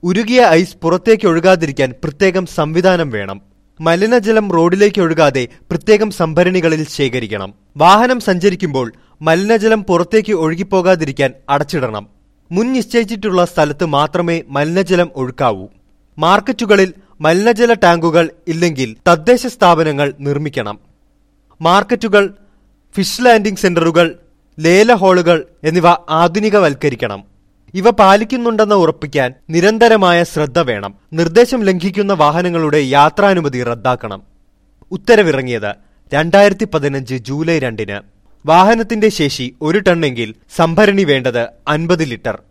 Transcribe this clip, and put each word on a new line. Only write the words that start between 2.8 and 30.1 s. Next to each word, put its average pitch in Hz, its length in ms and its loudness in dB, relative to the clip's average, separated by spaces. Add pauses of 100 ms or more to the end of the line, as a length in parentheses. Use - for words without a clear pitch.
വേണം. 101 280 -8 (420)
മലിനജലം 208 720 0
റോഡിലേക്ക് 190 520 2
ഒഴുകാതെ 151 420 0 (220)
പ്രത്യേകം 208 460 0
സംഭരണികളിൽ 165 760 0
ശേഖരിക്കണം. 110 600 -6 (280)
വാഹനം 214 420 4
സഞ്ചരിക്കുമ്പോൾ 175 680 -2 (340)
മലിനജലം 208 640 0
പുറത്തേക്ക് 196 500 0
ഒഴുകിപ്പോകാതിരിക്കാൻ 165 960 0 (180)
അടച്ചിടണം. 127 560 -4 (460)
മുൻ 214 200 -2
നിശ്ചയിച്ചിട്ടുള്ള 220 760 -2
സ്ഥലത്ത് 151 400 -2
മാത്രമേ 165 520 -2 (120)
മലിനജലം 175 680 -2
ഒഴുക്കാവൂ. 123 500 -4 (520)
മാർക്കറ്റുകളിൽ 196 720 0 (320)
മലിനജല 208 520 2
ടാങ്കുകൾ 170 520 2 (220)
ഇല്ലെങ്കിൽ 160 420 -2 (140)
തദ്ദേശ 175 440 2
സ്ഥാപനങ്ങൾ 160 600 0 (120)
നിർമ്മിക്കണം. 139 580 -6 (840)
മാർക്കറ്റുകൾ, 202 640 2 (720)
ഫിഷ് 196 260 -4
ലാൻഡിംഗ് 214 380 2
സെന്ററുകൾ, 170 480 2 (500)
ലേല 185 360 4
ഹാളുകൾ 180 440 2 (260)
എന്നിവ 165 240 0 (280)
ആധുനികവൽക്കരിക്കണം. 160 1040 0 (520)
ഇവ 190 180 2
പാലിക്കുന്നുണ്ടെന്ന് 220 840 2
ഉറപ്പിക്കാൻ 151 540 0 (200)
നിരന്തരമായ 196 720 2